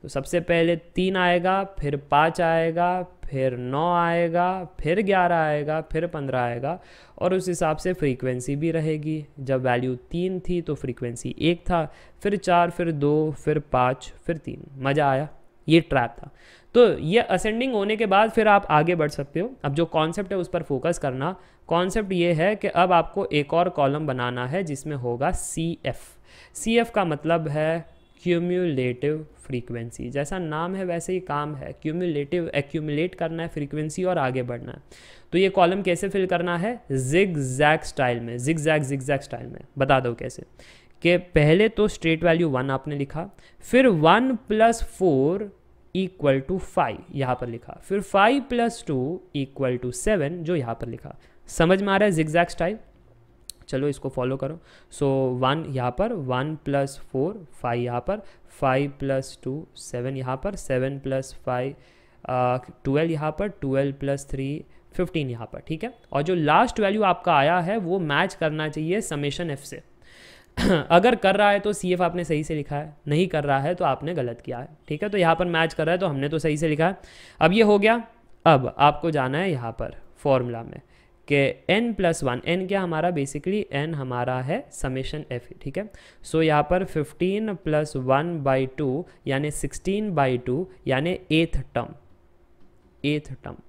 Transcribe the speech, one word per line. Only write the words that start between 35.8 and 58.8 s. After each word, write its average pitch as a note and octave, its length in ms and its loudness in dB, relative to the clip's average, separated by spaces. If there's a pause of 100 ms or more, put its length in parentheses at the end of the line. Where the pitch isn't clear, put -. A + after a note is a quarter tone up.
कैसे F3+ 280 -2
फिल F#3+ 160 0
करना F3 320 0
है? G#3+ 220 -4 (280)
zigzag D3 760 2
स्टाइल B2 360 0
में, A#2 180 -6
zigzag, D3+ 480 2
zigzag C3+ 360 -2
स्टाइल B2 260 -10
में। B2 120 -14 (180)
बता C3+ 220 4
दो A#2+ 140 -2
कैसे, - 300 -10 (600)
कि F3 140 6
पहले F3 520 4
तो G#3+ 180 0
स्ट्रेट E3 360 0
वैल्यू E3+ 260 4
वन C3 220 0
आपने C#3 240 -4
लिखा, D3+ 340 -6 (360)
फिर B3+ 220 6
वन G#3 480 6 (120)
प्लस A3+ 360 2 (100)
फ़ोर E3 560 2 (460)
इक्वल D3 440 0
टू F3+ 200 -4
फ़ाइव C3 440 -4 (120)
यहाँ B2+ 260 0
पर B2 60 -6
लिखा, - 360 -12
फिर G3 180 -4
फ़ाइव A3 480 4
प्लस A#3 380 -2
टू C3+ 340 -4 (140)
इक्वल C3+ 420 -2
टू B2 140 -6
सेवन E3+ 520 -2
जो F3 120 -2
यहाँ A#2 200 -4
पर A#2+ 120 -10
लिखा। - 280 -12 (340)
समझ F#3 320 4
में G3 120 2
आ G3 40 4
रहा G#3 120 4
है F3 60 2
zigzag D#3+ 340 2
स्टाइल? F#3+ 280 -4 (880)
चलो C#3 200 -2
इसको C#3 220 -6
फॉलो C3 280 -4
करो। C#3+ 220 -8 (340)
So - 100 -4 (360)
वन C#3+ 300 2
यहाँ B2 220 -2
पर, A3+ 220 -2
वन C#3 420 -4
प्लस C#3 460 -4 (100)
फ़ोर, E3+ 340 -4 (160)
फ़ाइव A#2+ 200 -2
यहाँ A#2+ 180 -4
पर, G3+ 220 -4 (380)
फ़ाइव C#3 400 0